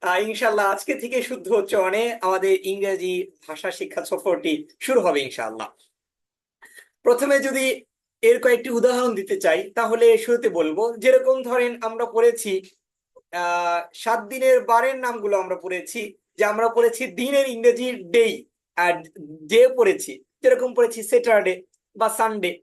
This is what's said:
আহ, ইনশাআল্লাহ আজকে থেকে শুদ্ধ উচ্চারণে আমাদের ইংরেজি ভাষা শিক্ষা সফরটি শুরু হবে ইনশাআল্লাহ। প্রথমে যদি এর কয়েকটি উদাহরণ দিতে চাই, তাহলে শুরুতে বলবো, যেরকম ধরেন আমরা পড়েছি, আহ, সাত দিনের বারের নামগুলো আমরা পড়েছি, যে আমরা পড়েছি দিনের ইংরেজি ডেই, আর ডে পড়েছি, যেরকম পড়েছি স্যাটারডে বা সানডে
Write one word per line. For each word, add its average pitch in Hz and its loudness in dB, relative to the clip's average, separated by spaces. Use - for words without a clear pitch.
আহ, 185 0
ইনশাআল্লাহ 214 0
আজকে 196 -2
থেকে 240 -6
শুদ্ধ 247 -8
উচ্চারণে 196 2
আমাদের 190 2
ইংরেজি 190 -4
ভাষা 156 -10
শিক্ষা - -8
সফরটি 175 -2
শুরু 254 0
হবে 165 2
ইনশাআল্লাহ। 113 -8
প্রথমে 254 2
যদি 269 -2
এর 233 6
কয়েকটি 240 2
উদাহরণ 247 0
দিতে 190 -6
চাই, 170 2
তাহলে 226 0
শুরুতে 233 0
বলবো, 165 -2
যেরকম 254 4
ধরেন 240 -2
আমরা 233 -6
পড়েছি, 233 2
আহ, 175 -2
সাত 220 -2
দিনের 262 2
বারের 240 2
নামগুলো 226 -4
আমরা 180 -2
পড়েছি, 185 -8
যে - -2
আমরা 214 0
পড়েছি 233 0
দিনের 262 0
ইংরেজি 240 2
ডেই, 226 4
আর 175 2
ডে 208 4
পড়েছি, 196 2
যেরকম 254 2
পড়েছি 233 0
স্যাটারডে 214 2
বা 220 0
সানডে 214 -2